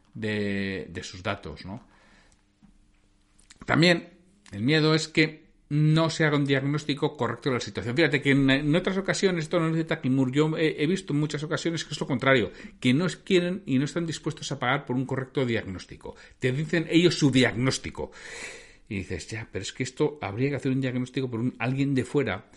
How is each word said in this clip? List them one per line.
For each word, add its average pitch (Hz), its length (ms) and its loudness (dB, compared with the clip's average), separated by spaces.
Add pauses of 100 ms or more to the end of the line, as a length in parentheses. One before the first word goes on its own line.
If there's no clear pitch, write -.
(140)
de, 101 760 -4
de 87 120 -10
sus 90 220 -14
datos, 87 420 -6
¿no? 98 200 -14 (1800)
También 165 440 2 (420)
el 101 100 -8
miedo 156 320 4
es 156 140 0
que 156 360 0 (240)
no 156 420 4
se 160 140 0
haga 147 120 2
un 143 80 2
diagnóstico 143 720 0
correcto 117 320 -4
de 127 80 0
la 110 40 -2
situación. 107 360 -6
Fíjate 147 260 4
que 143 80 2
en, 135 180 6
en 143 280 2
otras 185 200 0
ocasiones, 180 500 0
esto 180 120 0
no 165 80 2
lo 160 80 0
dice 160 140 0
Taki 156 200 -2
Moore, 131 240 2
yo 156 240 2
he, 160 240 0
he 147 60 2
visto 180 260 -2
en 143 60 2
muchas 151 240 -2
ocasiones 156 420 -4
que 151 100 -10
es - 40 -10
lo 151 80 -4
contrario, 131 460 4 (260)
que 127 160 2
no 175 120 2
es, - 100 -4
quieren 180 500 0
y 135 140 2
no 147 60 0
están 170 200 -4
dispuestos - 460 -6
a 131 80 -6
pagar 135 260 0
por 123 80 -2
un 131 100 0
correcto 131 400 -2
diagnóstico. 98 720 -6 (240)
Te 127 140 0
dicen 160 360 0
ellos 170 300 4
su 139 140 6
diagnóstico. 123 800 0 (760)
Y 101 100 -6
dices, 92 280 -6
"Ya, 110 240 -12
pero 98 140 -8
es - 80 -10
que - 100 -8
esto 151 400 -2
habría 110 280 -2
que 139 60 -2
hacer 131 140 -2
un 131 100 0
diagnóstico 127 480 -4
por 113 120 -6
un, 123 180 -2
alguien 135 340 0
de 127 120 2
fuera 110 420 -2 (100)